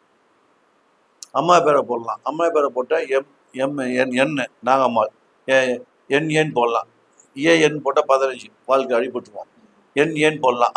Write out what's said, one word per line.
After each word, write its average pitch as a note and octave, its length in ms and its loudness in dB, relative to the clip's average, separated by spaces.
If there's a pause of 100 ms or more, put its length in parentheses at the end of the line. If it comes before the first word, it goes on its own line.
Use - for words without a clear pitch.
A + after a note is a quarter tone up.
(1300)
அம்மா E3 280 4
பேரை C#3+ 220 2
போடலாம், A#2 420 -6
அம்மா D#3+ 260 -2
பேரை C#3+ 200 0
போட்டா B2+ 280 -4
எம், C#3 320 -4 (220)
எம், C3+ 260 -4
என், B2+ 340 -2
என், C3+ 240 0 (300)
நாகம்மாள், A#2+ 460 2 (360)
ஏ, C3 100 4 (500)
என், D3 200 0
ஏன்னு D#3 260 0
போடலாம், A#2+ 340 0 (500)
ஏ D#3+ 220 4
என் D3+ 220 2
போட்டா C3+ 260 0
பதினஞ்சு, C3 420 0 (160)
வாழ்க்கை B2+ 320 0
அடிபட்டுருவோம். A#2 520 -8 (440)
என், D#3 200 0
ஏன்னு D3+ 260 0
போடலாம், A#2+ 360 0